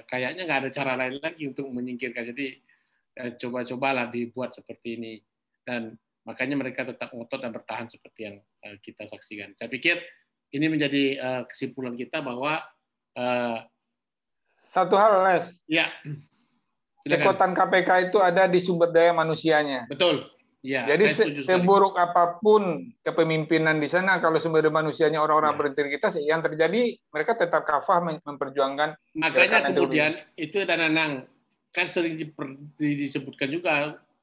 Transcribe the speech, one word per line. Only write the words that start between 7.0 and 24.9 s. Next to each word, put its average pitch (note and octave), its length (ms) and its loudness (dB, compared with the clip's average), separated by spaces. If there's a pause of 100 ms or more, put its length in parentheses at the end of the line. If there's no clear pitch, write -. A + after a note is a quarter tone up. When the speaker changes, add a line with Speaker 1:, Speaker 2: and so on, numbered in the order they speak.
Speaker 1:
ngotot A#2 320 -12
dan A#2+ 80 -8
bertahan A2+ 400 -12
seperti - 400 -16
yang, G2+ 60 -18 (260)
eh, G#2 160 -18
kita G#2 320 -18
saksikan. G2+ 480 -16
Saya A#2 80 -12
pikir D3 320 -2 (560)
ini D#3 160 0
menjadi, C#3+ 340 0 (140)
eh, B2+ 320 -6
kesimpulan B2+ 480 -10
kita D3 240 -6
bahwa, C#3 400 -4 (560)
eh, B2 400 -2 (1120)
Speaker 2:
Satu F3+ 240 2
hal, G3 320 6
Les. F3 180 4 (220)
Speaker 1:
Ya. D#3+ 240 0 (1120)
Silakan. D3 240 2
Speaker 2:
Kekuatan F#3+ 320 4
K - 80 4
P F#3 160 0
K F#3+ 80 2 (160)
itu G3 160 2
ada F#3 240 4
di F3+ 160 4
sumber E3+ 320 2
daya E3+ 160 8
manusianya. D3+ 800 0
Speaker 1:
Betul. D3 400 0 (280)
Ya, B2+ 320 -4
Speaker 2:
Jadi E3+ 200 4
Speaker 1:
saya - 40 2
Speaker 2:
se-, A3 120 2
Speaker 1:
setuju D3 200 -6
sekali. F#3 160 2
Speaker 2:
seburuk G3 320 6
apapun F3 1000 2 (100)
kepemimpinan D#3+ 760 2
di D3 120 0
sana, F3+ 320 2
kalau D#3+ 160 4
sumber D#3+ 240 2
daya D#3 120 4
manusianya D#3 440 2